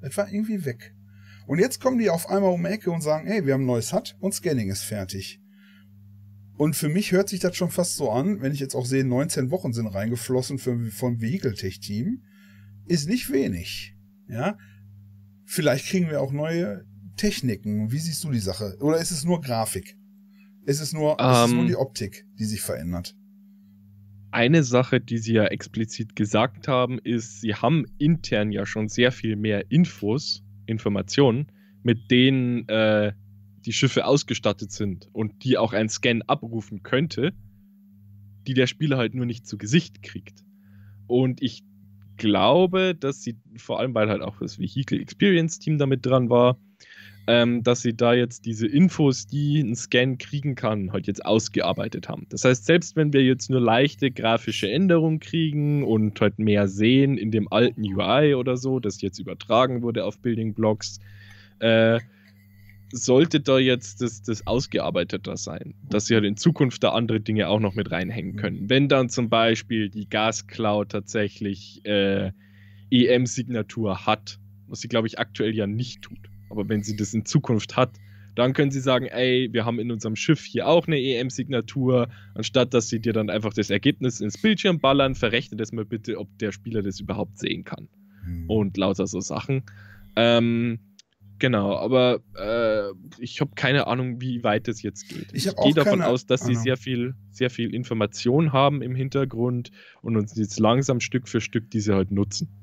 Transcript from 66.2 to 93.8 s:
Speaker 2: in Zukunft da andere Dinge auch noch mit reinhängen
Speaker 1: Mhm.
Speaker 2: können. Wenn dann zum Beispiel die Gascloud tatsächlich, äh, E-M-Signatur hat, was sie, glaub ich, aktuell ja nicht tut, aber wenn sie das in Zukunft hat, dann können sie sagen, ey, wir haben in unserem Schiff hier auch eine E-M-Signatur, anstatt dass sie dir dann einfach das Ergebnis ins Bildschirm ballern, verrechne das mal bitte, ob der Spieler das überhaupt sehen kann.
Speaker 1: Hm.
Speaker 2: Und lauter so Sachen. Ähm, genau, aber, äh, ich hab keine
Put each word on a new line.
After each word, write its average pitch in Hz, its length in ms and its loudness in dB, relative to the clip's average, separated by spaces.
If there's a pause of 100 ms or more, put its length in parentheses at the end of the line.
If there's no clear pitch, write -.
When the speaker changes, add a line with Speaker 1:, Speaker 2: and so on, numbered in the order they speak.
Speaker 2:
in 104 120 -2
Zukunft 151 460 2
da 117 80 4
andere 113 300 0
Dinge 107 260 0
auch 104 120 2
noch 101 140 0
mit 101 160 -4
reinhängen 92 440 -4
Speaker 1:
Mhm. 104 40 -8
Speaker 2:
können. 101 320 -6
Wenn 135 180 4
dann 131 220 4
zum 117 200 -2
Beispiel 113 600 2
die 101 180 -10
Gascloud 107 840 -2
tatsächlich, 101 960 -6
äh, 98 460 2 (600)
E-M-Signatur 120 1120 0
hat, - 340 -2 (280)
was - 140 -14
sie, 120 60 -12
glaub 117 200 0
ich, - 100 -8
aktuell 110 380 -2
ja 107 100 -2
nicht 110 380 -6
tut, - 160 -18 (300)
aber 107 200 -6
wenn 107 140 0
sie 104 120 -6
das 104 180 -4
in 110 120 -2
Zukunft - 500 -2
hat, 123 220 0 (380)
dann 127 180 2
können 143 180 2
sie 135 80 -4
sagen, 127 280 0
ey, 127 440 0
wir 113 140 -2
haben 117 140 -2
in 120 120 -4
unserem 110 240 -6
Schiff - 300 2
hier 113 220 -4
auch 165 200 4
eine 156 120 0
E-M-Signatur, 127 1080 0 (280)
anstatt 123 380 0
dass 117 140 2
sie 113 120 -4
dir 113 140 -2
dann 107 160 0
einfach 104 240 -2
das 104 180 0
Ergebnis 123 500 0
ins 104 180 -6
Bildschirm 196 400 2
ballern, 135 360 4
verrechne 120 420 -2
das 110 140 -6
mal 113 140 -6
bitte, 110 320 -6
ob 101 200 -12
der 107 140 -4
Spieler 101 320 -6
das 98 160 -6
überhaupt 98 400 -8
sehen - 240 -6
kann. - 260 -14 (340)
Speaker 1:
Hm. 87 240 -10
Speaker 2:
Und 98 300 0
lauter 95 300 0
so 90 120 -6
Sachen. 107 440 -6 (520)
Ähm, 117 640 2 (600)
genau, 101 360 2
aber, 123 460 2 (160)
äh, 107 560 -2 (280)
ich 120 200 -8
hab 143 140 -4
keine 135 320 0